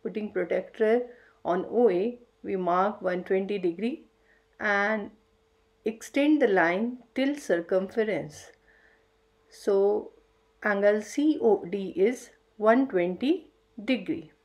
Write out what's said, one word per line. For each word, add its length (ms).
Putting 280
protractor 760
on 280
O 180
A, 300
we 120
mark 460
one 220
twenty 340
degree 460
and 500
extend 540
the 100
line 500
till 200
circumference. 1160
So 580
angle 380
C 400
O 280
D 180
is 320
one 320
twenty 600
degree. 480